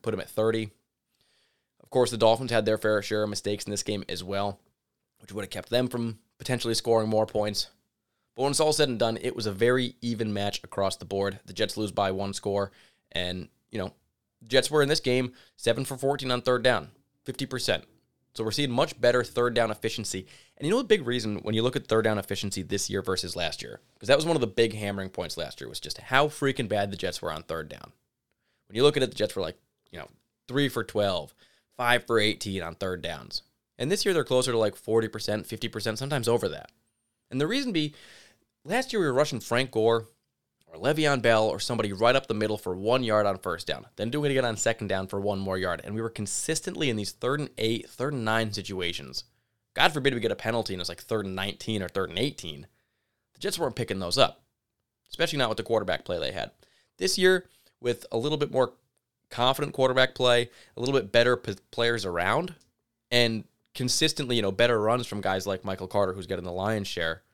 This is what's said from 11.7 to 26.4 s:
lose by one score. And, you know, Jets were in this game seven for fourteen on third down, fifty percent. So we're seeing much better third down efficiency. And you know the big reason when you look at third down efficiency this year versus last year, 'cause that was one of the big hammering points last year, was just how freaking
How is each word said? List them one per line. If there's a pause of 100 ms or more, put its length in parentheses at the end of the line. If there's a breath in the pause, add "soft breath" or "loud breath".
lose
by
one
score. (400 soft breath)
And, (220)
you
know, (520)
Jets
were
in
this
game (220 loud breath)
seven
for
fourteen
on
third
down, (320)
fifty
percent. (500)
So
we're
seeing
much
better
third
down
efficiency. (300 loud breath)
And
you
know
the
big
reason
when
you
look
at
third
down
efficiency
this
year
versus
last
year, (180)
'cause
that
was
one
of
the
big
hammering
points
last
year,
was
just
how
freaking